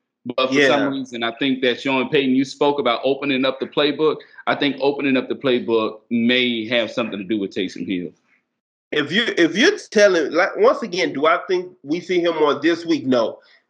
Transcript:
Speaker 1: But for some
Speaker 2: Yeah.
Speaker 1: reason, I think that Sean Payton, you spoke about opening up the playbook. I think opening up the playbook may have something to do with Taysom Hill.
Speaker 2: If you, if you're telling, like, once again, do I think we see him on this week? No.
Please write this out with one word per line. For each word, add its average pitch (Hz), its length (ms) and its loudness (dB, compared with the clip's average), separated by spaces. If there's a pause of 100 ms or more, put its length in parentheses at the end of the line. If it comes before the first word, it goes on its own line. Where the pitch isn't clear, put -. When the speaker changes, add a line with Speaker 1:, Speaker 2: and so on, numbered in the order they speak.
(260)
Speaker 1:
But 131 220 -2
for 131 60 -4
some 139 40 2 (260)
Speaker 2:
Yeah. 139 60 0
Speaker 1:
reason, 127 320 -8
I 117 160 -2
think 131 260 0
that 120 180 0
Sean 131 280 0
Payton, 139 240 2
you 135 120 2
spoke 143 340 0
about 120 240 0
opening 139 400 0
up 131 160 0
the 135 80 -6
playbook. 147 500 0 (300)
I 120 80 2
think 139 240 -2
opening 139 380 0
up 135 100 -2
the 113 80 -4
playbook 113 640 0 (100)
may 120 580 0
have 117 240 0
something 107 280 -6
to 98 60 -10
do 110 120 -2
with 95 160 -6
Taysom - 320 -6
Hill. 90 260 -6 (840)
Speaker 2:
If 147 180 -2
you, 226 140 0 (120)
if 170 200 2
you're 359 200 4 (140)
telling, 185 400 4
like, 170 240 0
once 226 260 4
again, 175 300 -2
do 135 140 -2
I 170 220 4
think 180 260 -2 (100)
we 151 160 -4
see 180 220 -2
him 170 160 0
on 147 240 2
this 165 240 0
week? 147 200 -2
No. 123 340 0 (300)